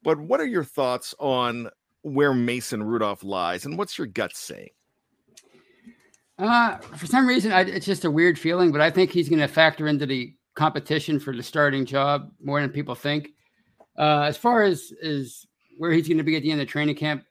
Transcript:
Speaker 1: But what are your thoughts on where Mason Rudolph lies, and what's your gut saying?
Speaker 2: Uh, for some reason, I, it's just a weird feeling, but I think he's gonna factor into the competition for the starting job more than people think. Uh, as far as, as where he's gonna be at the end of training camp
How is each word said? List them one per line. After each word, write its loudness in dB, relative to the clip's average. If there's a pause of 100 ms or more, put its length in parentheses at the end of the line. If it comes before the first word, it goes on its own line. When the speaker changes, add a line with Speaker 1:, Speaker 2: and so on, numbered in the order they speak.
Speaker 1:
But 0
what -2
are -2
your -2
thoughts -4
on -2 (340)
where 2
Mason -2
Rudolph -2
lies, -4
and -8
what's -8
your -6
gut -6
saying? -16 (1700)
Speaker 2:
Uh, 2
for -14
some 4
reason, 2
I, 6
it's -2
just -2
a 2
weird 4
feeling, 4
but 0
I 6
think 2
he's 0
gonna 2
factor 2
into 0
the -4 (220)
competition 0
for -8
the -8
starting 0
job -2 (100)
more -2
than -2
people -6
think. -6 (680)
Uh, 2
as -2
far 2
as, 0 (100)
as -6 (320)
where -2
he's 2
gonna 2
be 0
at -4
the 0
end -2
of -4
training -2
camp -4